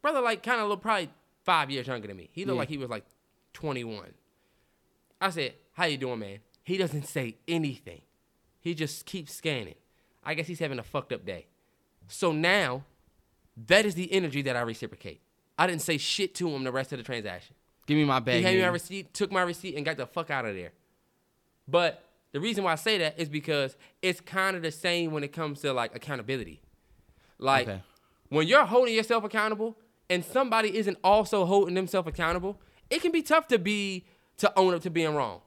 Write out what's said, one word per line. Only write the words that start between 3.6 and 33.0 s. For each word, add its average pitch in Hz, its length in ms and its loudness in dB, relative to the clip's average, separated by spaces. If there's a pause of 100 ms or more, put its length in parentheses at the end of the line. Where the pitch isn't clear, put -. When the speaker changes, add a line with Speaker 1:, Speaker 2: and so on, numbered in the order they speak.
Speaker 1:
I 190 80 0
said, 160 240 -4 (180)
"How 175 140 -2
you 151 100 0
doing, 127 240 -6
man?" 101 200 -12 (260)
He 180 100 -2
doesn't 151 320 -2
say 123 300 -6 (100)
anything. 139 540 -4 (580)
He 170 160 -6
just 151 300 -6
keeps 165 280 -10
scanning. 127 420 -6 (500)
I 156 80 -4
guess 156 140 -4
he's 165 120 -8
having 139 200 -4
a 107 40 -10
fucked - 300 -6
up - 120 -8
day. 90 200 -8 (640)
So 170 240 0
now, 156 500 2 (840)
that 208 180 8
is 196 100 0
the 180 160 -4
energy 160 300 0
that 131 160 -2
I 120 60 0
reciprocate. - 580 -10 (360)
I 160 80 6
didn't 170 160 0
say 160 160 0
shit - 380 -2
to 175 140 -2
him 135 160 -2
the 127 80 -2
rest 131 180 -4
of 143 60 -8
the 117 80 -12
transaction. 104 500 -10 (320)
Speaker 2:
Give 147 100 4
me 151 60 6
my 135 160 4
bag, 123 200 2
Speaker 1:
He - 40 2
handed 185 160 4
me 185 40 4
my 180 60 4
Speaker 2:
nigga. 180 40 0
Speaker 1:
receipt, 185 400 -8
took 196 180 -2
my 190 120 2
receipt, 175 340 -6
and 147 80 -4
got 156 100 -2
the 131 100 -6
fuck 156 240 -6
out 135 160 -2
of 107 100 -4
there. 87 180 -12 (960)
But 165 360 2 (280)
the 139 80 -6
reason 202 240 -2
why 175 80 2
I 160 40 2
say 214 220 0
that 156 220 -2
is 156 100 -4
because 143 460 -2 (260)
it's 185 200 0
kinda 190 380 -2
the 165 120 -4
same 170 400 -2
when 151 120 -4
it 143 80 -8
comes 147 300 -6
to, 143 100 0
like, 120 240 -2
accountability. 120 680 -8 (760)
Like, 131 300 2
Speaker 2:
Okay. 95 140 -6 (480)
Speaker 1:
when 156 180 2
you're 262 180 6
holding 233 300 4
yourself 220 280 2
accountable 214 540 -2 (320)
and 175 160 0
somebody 220 500 2
isn't 202 280 0
also 202 420 6
holding 185 300 4
themselves 185 320 0
accountable, 175 520 -2 (300)
it 320 140 0